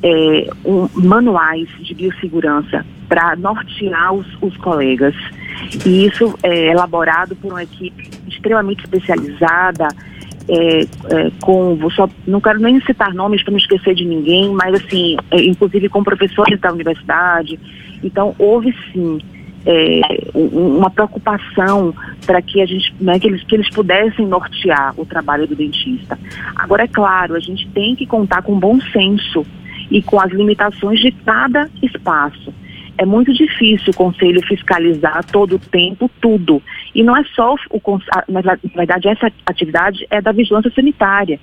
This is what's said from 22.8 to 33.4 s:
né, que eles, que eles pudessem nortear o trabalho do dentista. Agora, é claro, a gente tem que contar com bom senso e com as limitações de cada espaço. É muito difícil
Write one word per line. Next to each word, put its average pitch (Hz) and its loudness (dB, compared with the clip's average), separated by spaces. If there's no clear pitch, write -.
né, 185 2
que 185 0
eles, 185 0
que - -2
eles 208 0
pudessem 208 0
nortear 156 0
o 160 -8
trabalho 151 -2
do 147 -4
dentista. 139 -6
Agora, 196 0
é 240 -2
claro, 185 0
a 170 -2
gente 185 -10
tem 208 -2
que 254 -8
contar 190 0
com 202 0
bom 214 4
senso 190 0
e 208 4
com 208 2
as 185 2
limitações 208 0
de 247 4
cada 262 0
espaço. 147 -2
É 185 2
muito 233 4
difícil 220 2